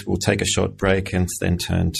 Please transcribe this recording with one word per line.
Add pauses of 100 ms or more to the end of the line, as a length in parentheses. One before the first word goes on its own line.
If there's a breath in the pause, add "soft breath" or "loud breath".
we'll
take
a
short
break
and (140)
then
turn